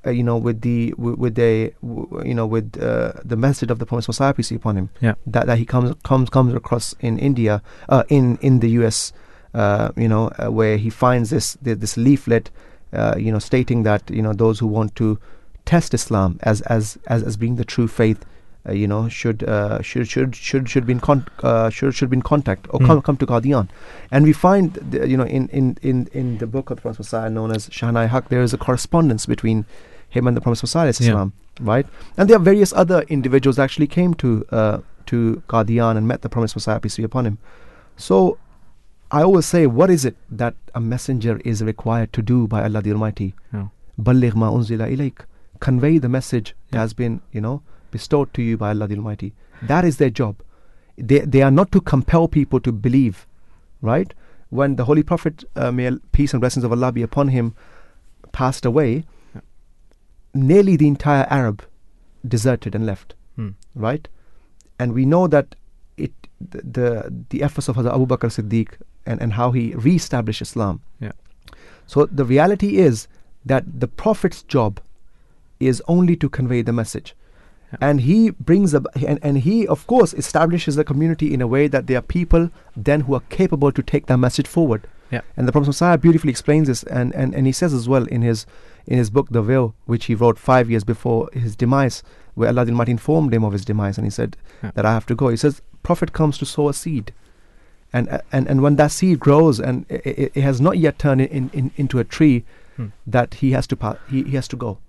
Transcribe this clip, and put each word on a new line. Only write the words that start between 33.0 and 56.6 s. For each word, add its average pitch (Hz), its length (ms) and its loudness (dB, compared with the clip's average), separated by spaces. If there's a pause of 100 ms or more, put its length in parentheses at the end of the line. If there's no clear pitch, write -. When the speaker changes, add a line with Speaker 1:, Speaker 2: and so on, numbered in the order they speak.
Speaker 1:
individuals 131 480 2
that 135 80 4
actually 143 240 -2
came 175 260 2
to, 113 380 0
uh, 110 260 2 (280)
to 117 420 0
Qadian 113 480 2
and 110 100 0
met 123 160 -2
the 120 60 -8
Promised 113 260 -2
Messiah, 110 240 -4
peace - 180 -6
be 117 60 -6
upon 120 240 -2
him. 107 120 -4 (580)
So - 420 2 (720)
I 147 120 2
always 180 240 6
say, 170 200 4
what 139 240 4
is 156 140 4
it 117 120 -2 (140)
that 117 240 -4 (200)
a 120 60 -4
messenger 117 640 -2
is 113 180 -2
required 110 520 -2
to 117 80 -2
do 117 240 2
by 107 160 -2
Allah 107 180 -2
the 104 120 -2
Almighty? 107 420 -4 (180)
Speaker 2:
Yeah. 101 160 -8 (320)
Speaker 1:
"Balligh 123 340 4
ma 110 160 2
unzila 113 440 -2
ilayk." 135 320 -6 (340)
Convey 139 380 2
the 123 100 0
message 123 460 -4 (160)
that 120 80 -4
Speaker 2:
Yeah. - 40 0
Speaker 1:
has 107 120 -4
been, 117 260 -4 (120)
you 110 80 -8
know, 123 220 -6 (280)
bestowed 139 440 -2
to 123 80 -4
you 113 140 0
by 107 140 -2
Allah 107 180 -2
the 104 80 -4
Almighty. 104 360 -8 (300)
That 151 220 2
is 151 140 2
their 135 120 4
job. 113 260 -4 (600)
They, 131 240 2
they 135 220 4
are 135 80 6
not 175 220 4
to 190 80 6
compel 165 480 2
people 135 320 0
to 123 120 -2
believe, 120 540 0 (560)
right? 135 300 -2 (380)
When 135 260 0
the 123 80 -2
Holy 151 200 2
Prophet, 165 400 -4 (100)
uh, 123 160 -2
may 123 160 -2
al-, 127 120 -4 (140)
peace 143 220 2
and 120 60 0
blessings 123 240 0